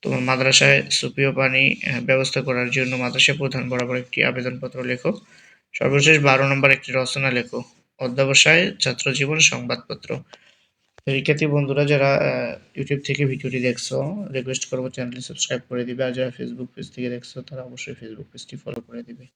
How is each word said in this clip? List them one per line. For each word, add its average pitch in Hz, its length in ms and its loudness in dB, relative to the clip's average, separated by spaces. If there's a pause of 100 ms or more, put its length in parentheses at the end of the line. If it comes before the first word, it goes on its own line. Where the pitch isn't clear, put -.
তোমার 131 180 -2
মাদ্রাসায় 131 580 6 (100)
সুপেয় 135 420 0
পানি, 131 320 2 (100)
আহ, - 280 -4
ব্যবস্থা 131 400 2
করার 123 300 -2
জন্য 127 240 0
মাদ্রাসা 127 380 2
প্রধান 131 360 -2
বরাবর 123 260 -2
একটি 127 280 -2
আবেদনপত্র 127 600 -4
লেখো। 127 280 -2 (640)
সর্বশেষ 143 460 4
বারো 135 280 6
নম্বর 139 240 4
একটি 135 200 0
রচনা 131 400 0
লেখো। 120 280 -2 (400)
অধ্যবসায়, 135 640 4 (140)
ছাত্রজীবন, 139 600 -2
সংবাদপত্র। 123 720 -2 (840)
তো - 180 -10
শিক্ষার্থী 147 340 2
বন্ধুরা, 143 400 2
যারা, 139 300 4
আহ, 127 380 0 (220)
YouTube 143 280 -4
থেকে 139 220 -2
ভিডিওটি 131 340 -2
দেখছো, 123 380 -2 (360)
রিকোয়েস্ট 131 320 -6
করবো 127 240 -6
চ্যানেলটি 123 320 -8
সাবস্ক্রাইব - 460 -6
করে 123 180 -4
দিবে। 123 180 -6
আর 127 80 -2
যারা 127 200 -4
Facebook 123 420 -10
পেজ 131 180 -12
থেকে 123 180 -6
দেখছো, 123 320 -12
তারা 131 200 -14
অবশ্যই 123 340 -14
Facebook 113 360 -16
পেজটি - 260 -18
ফলো 120 240 -10
করে 120 220 -14
দিবে। 123 220 -20 (100)